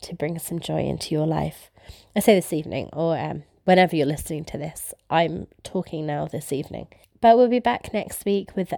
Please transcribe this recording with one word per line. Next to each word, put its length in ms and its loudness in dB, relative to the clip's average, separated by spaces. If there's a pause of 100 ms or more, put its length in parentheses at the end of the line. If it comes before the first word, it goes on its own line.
to 120 -12
bring 240 -4
some 200 -6
joy 260 -2
into 300 -4
your 120 2
life. 440 -4 (460)
I 40 2
say 140 6
this 180 0
evening, 420 -4
or, 240 0
um, 240 -6 (220)
whenever 300 6
you're 120 2
listening 400 -4
to 120 -8
this. 360 -12 (160)
I'm 380 0 (140)
talking 440 -6
now 200 -4
this 240 -8
evening. 380 -6 (340)
But 140 10
we'll 120 8
be 120 2
back 340 -2
next 300 -6
week 320 -2
with 200 -4